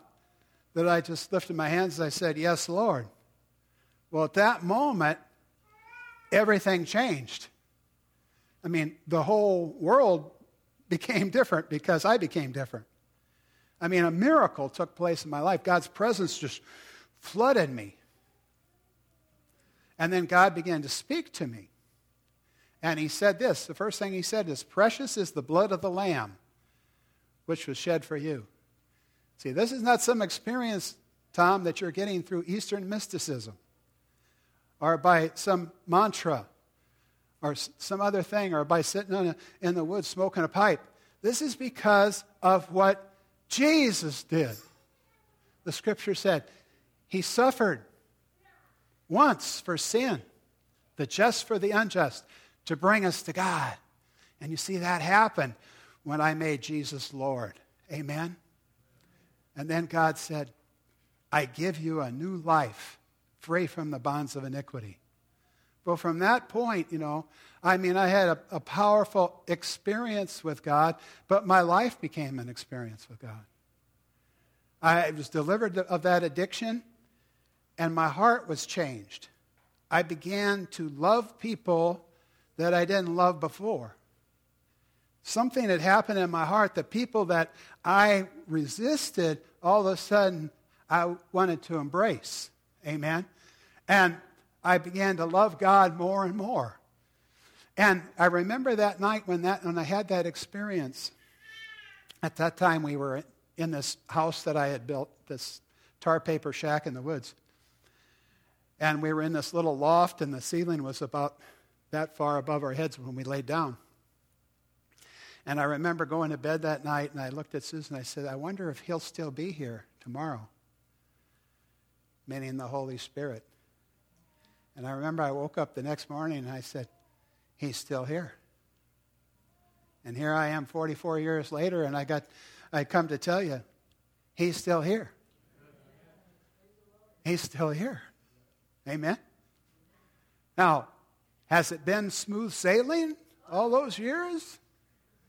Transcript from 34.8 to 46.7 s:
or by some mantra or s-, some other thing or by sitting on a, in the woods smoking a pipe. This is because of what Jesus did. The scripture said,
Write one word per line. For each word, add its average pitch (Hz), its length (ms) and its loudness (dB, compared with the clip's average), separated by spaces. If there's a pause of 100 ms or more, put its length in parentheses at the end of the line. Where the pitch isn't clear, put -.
or 160 160 2
by 160 380 4
some 180 380 -2 (140)
mantra 170 600 2 (960)
or 147 100 -2
s-, - 260 -8
some 196 220 -6
other 202 220 0
thing 196 320 -2
or 147 100 2
by 165 180 2
sitting 196 320 -4
on 190 140 0
a, 160 80 -4 (240)
in 175 140 0
the 170 100 0
woods 185 240 -4
smoking 185 360 -2
a 156 40 -2
pipe. 196 320 2 (420)
This 240 200 0
is 269 140 -4
because 208 680 2 (180)
of 185 300 4
what 196 320 4 (440)
Jesus 254 760 2
did. 139 320 0 (1080)
The 156 80 -6
scripture 208 420 -2
said, 165 300 2 (640)